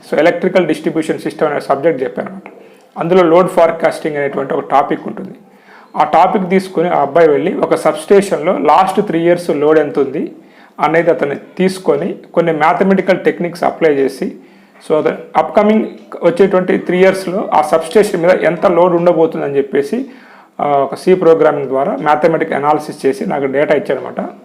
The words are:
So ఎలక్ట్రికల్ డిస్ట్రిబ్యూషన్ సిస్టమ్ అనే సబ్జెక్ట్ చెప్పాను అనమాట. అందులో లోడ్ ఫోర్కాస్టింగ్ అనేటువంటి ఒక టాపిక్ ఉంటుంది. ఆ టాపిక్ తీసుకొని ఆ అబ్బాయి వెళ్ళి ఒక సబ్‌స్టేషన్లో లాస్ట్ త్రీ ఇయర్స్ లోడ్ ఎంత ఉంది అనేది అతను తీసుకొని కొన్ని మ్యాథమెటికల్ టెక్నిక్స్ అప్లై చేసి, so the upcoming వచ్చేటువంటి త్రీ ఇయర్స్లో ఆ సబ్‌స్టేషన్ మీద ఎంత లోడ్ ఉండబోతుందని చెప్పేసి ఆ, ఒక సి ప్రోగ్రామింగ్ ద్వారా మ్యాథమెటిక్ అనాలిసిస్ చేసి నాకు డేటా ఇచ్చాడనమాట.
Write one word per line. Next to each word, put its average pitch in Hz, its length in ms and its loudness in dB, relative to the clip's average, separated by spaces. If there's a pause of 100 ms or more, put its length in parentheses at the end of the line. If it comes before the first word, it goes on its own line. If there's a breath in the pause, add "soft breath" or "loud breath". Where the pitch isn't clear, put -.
(120)
So 165 80 0
ఎలక్ట్రికల్ 175 480 2
డిస్ట్రిబ్యూషన్ 156 520 -4
సిస్టమ్ 151 320 -4
అనే 139 80 -4
సబ్జెక్ట్ 139 440 -2
చెప్పాను - 240 -8
అనమాట. - 140 -16 (560 loud breath)
అందులో 180 260 2
లోడ్ 175 260 4
ఫోర్కాస్టింగ్ 165 680 0
అనేటువంటి 139 360 -4
ఒక 139 180 -6
టాపిక్ 143 360 0
ఉంటుంది. - 280 -12 (640 loud breath)
ఆ 160 60 2
టాపిక్ 180 460 2
తీసుకొని 180 400 0
ఆ 151 120 0
అబ్బాయి 143 280 4
వెళ్ళి 151 280 0
ఒక 165 180 0
సబ్‌స్టేషన్లో 170 840 0
లాస్ట్ 180 440 2
త్రీ 160 180 -2
ఇయర్స్ 170 300 0
లోడ్ 156 300 2
ఎంత 147 200 -2
ఉంది 135 320 -4 (480 loud breath)
అనేది 165 300 2
అతను 143 260 0 (220)
తీసుకొని 185 580 -2 (180)
కొన్ని 170 180 0
మ్యాథమెటికల్ 180 680 2
టెక్నిక్స్ 170 440 -4
అప్లై 147 300 0
చేసి, 135 420 -2 (540 loud breath)
so 156 120 2
the 139 100 0 (300)
upcoming 214 440 2 (380)
వచ్చేటువంటి 185 540 2
త్రీ 180 220 -2
ఇయర్స్లో 190 540 0
ఆ 160 80 2
సబ్‌స్టేషన్ 170 600 0
మీద 170 100 2
ఎంత 160 340 0
లోడ్ 175 280 4
ఉండబోతుందని 160 640 0
చెప్పేసి - 480 -2 (540 loud breath)
ఆ, - 60 -2 (200)
ఒక - 100 -8
సి - 160 0 (120)
ప్రోగ్రామింగ్ 151 500 4
ద్వారా 139 200 -2 (140)
మ్యాథమెటిక్ 156 520 0
అనాలిసిస్ 147 460 -2
చేసి 135 180 -2 (100)
నాకు 139 120 -4 (100)
డేటా 156 260 2
ఇచ్చాడనమాట. 123 400 -6 (240)